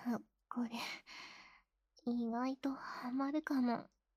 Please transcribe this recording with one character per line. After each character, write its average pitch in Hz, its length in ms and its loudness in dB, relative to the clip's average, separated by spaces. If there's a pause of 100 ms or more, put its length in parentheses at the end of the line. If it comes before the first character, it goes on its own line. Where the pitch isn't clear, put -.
(480)
こ 240 140 -2
れ、 226 80 0 (1400)
意 240 240 2
外 254 260 0
と 269 160 0
ハ 247 400 -6
マ 269 180 2
る 302 120 2
か 277 180 2
も。 240 300 4 (260)